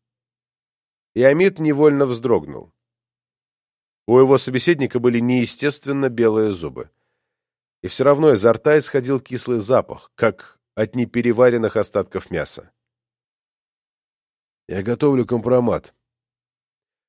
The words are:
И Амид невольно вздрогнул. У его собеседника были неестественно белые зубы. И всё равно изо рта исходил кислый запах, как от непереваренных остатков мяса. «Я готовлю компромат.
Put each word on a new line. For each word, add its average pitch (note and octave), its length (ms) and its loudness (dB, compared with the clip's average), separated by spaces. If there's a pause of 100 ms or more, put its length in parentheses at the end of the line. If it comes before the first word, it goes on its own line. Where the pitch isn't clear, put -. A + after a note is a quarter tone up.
(1160)
И A#2 80 0
Амид F3 340 4
невольно D3 480 2
вздрогнул. A2+ 640 -4 (1300)
У A#2+ 140 4
его C3+ 180 6
собеседника C3 600 -2
были A#2+ 200 0
неестественно C3+ 880 -2
белые A2 420 0
зубы. C#2+ 400 -10 (920)
И F#2+ 40 -8
всё - 180 -2
равно C#3+ 260 4
изо A2+ 220 4
рта D3+ 240 2
исходил C3+ 420 -2
кислый B2 400 -6
запах, G#2+ 560 -4
как - 420 -4 (160)
от A2 220 -4
непереваренных A#2+ 800 0
остатков G2 560 -4
мяса. - 400 -10 (2000)
«Я F#2+ 120 -6
готовлю A#2+ 440 0
компромат. A#2 680 -2 (1160)